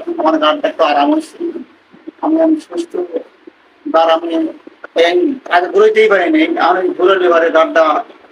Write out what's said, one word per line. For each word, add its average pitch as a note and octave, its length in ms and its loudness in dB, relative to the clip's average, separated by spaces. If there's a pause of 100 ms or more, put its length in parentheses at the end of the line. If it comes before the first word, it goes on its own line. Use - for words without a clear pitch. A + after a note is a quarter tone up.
(180)
আমার D#4 220 0
গাড়টা D4+ 280 -2
একটু - 160 -2
আরাম D4 300 2
হয়েছে, E4 480 -6 (600)
আমি, D#4+ 200 0
আমি D#4+ 140 2
সুস্থ। E4+ 400 -10 (1000)
আর D#4+ 160 4
আমি E4 360 -2 (480)
এই E4+ 400 2 (140)
আগে F3 180 0
ঘুরাইতেই G#3+ 420 4
পারিনি, E3 480 0
আমি F3+ 320 0
ঘুরালে F3+ 360 0
এবারে E3 240 2
গাড়টা D#3 540 0 (280)